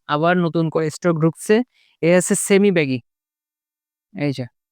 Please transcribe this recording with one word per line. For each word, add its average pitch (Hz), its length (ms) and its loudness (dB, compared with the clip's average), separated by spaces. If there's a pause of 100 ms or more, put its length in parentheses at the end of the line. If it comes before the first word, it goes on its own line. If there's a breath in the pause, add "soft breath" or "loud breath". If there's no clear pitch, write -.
আবার 160 300 0
নতুন 170 340 0
করে 160 200 -2
স্টক 170 300 -2
ঢুকছে। 165 340 0 (480)
এ 160 140 2
আছে 185 180 0
সেমি 202 360 2
ব্যাগি, 143 280 0 (1160)
এই 147 180 -4
যে, 131 120 -8 (280)